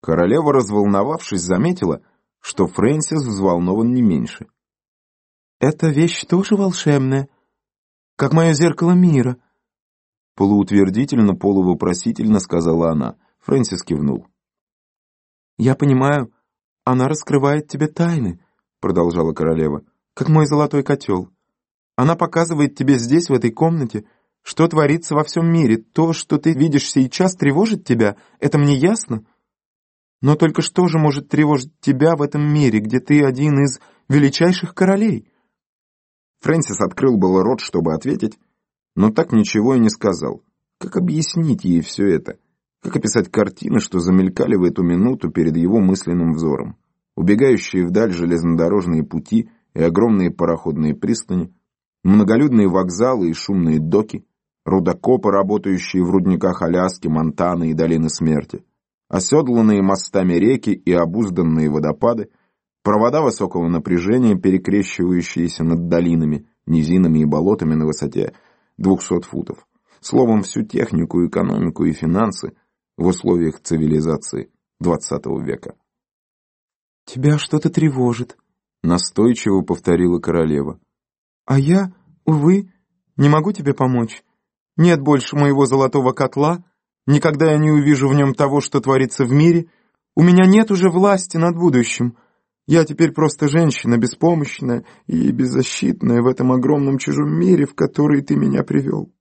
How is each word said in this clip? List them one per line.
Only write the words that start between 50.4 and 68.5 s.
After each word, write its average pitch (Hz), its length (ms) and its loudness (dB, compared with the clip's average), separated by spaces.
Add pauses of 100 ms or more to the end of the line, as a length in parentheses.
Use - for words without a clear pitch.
пристани, 92 580 -6 (500)
многолюдные 107 640 4
вокзалы 92 600 0
и 80 60 -2
шумные 82 440 -2
доки, 95 460 -2 (400)
рудокопы, 92 680 0
работающие 98 720 -2
в 87 80 0
рудниках 92 520 0
Аляски, 90 460 -2
Монтаны 80 600 -2
и 78 40 -2
Долины 80 340 0
Смерти, 78 560 -4 (440)
оседланные 113 720 2
мостами 95 520 0
реки 107 360 0
и 90 220 -2
обузданные 85 760 0
водопады, 76 640 -2 (520)
провода 113 380 2
высокого 92 480 -2
напряжения, 90 640 0
перекрещивающиеся 90 1300 -2
над 82 260 -2
долинами, 82 600 0 (160)
низинами 80 540 2
и 76 80 2
болотами 80 480 0
на 78 100 -2
высоте 73 480 -4 (460)